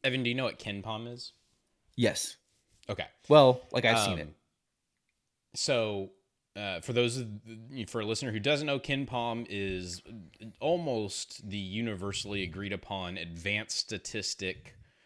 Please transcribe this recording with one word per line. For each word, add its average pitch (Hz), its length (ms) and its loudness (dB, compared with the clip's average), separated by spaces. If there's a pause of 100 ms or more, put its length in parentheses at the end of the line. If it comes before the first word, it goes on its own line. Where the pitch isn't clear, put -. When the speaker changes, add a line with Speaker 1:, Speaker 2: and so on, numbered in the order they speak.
Speaker 1:
Evan, 131 180 2
do 120 80 2
you 123 60 2
know 131 80 0
what - 160 -4
KenPom 110 540 -6
is? - 180 -12 (640)
Speaker 2:
Yes. - 400 2 (540)
Speaker 1:
Okay. - 160 -4 (240)
Speaker 2:
Well, 131 320 10 (100)
like, 120 140 2
I've 117 140 6
seen 98 160 4
Speaker 1:
Um, 82 40 -4
Speaker 2:
it. 78 160 -10 (1200)
Speaker 1:
so, 107 560 2 (460)
uh, 95 240 -4
for - 100 -4
those 120 240 4
of 120 140 -6 (160)
the, 113 400 -10
for 113 160 -4
a 104 40 -2
listener 113 280 -2
who 110 80 -2
doesn't 147 260 2
know, 139 140 2
KenPom 120 680 -2
is 92 520 -4 (580)
almost 127 880 -2
the 101 80 -4
universally 101 840 -4
agreed 95 300 -6
upon 92 440 -6
advanced 85 600 -4
statistic - 1000 -6 (300)